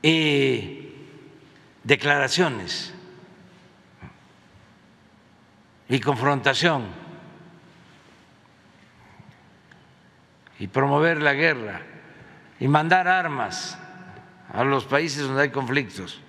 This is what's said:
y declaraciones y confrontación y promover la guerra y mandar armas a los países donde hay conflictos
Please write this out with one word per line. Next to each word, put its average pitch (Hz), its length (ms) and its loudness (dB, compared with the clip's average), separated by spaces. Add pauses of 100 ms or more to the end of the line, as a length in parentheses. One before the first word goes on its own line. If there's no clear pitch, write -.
y 143 840 2 (960)
declaraciones 135 1080 0 (3000)
y 131 120 2
confrontación 135 880 2 (3750)
y 104 80 -8
promover 147 560 2
la 147 120 4
guerra 127 480 -2 (760)
y 127 80 -2
mandar 160 400 4
armas 151 720 -2 (760)
a 113 120 0
los 139 200 2
países 147 380 0
donde 135 200 0
hay 147 80 2
conflictos 120 800 -6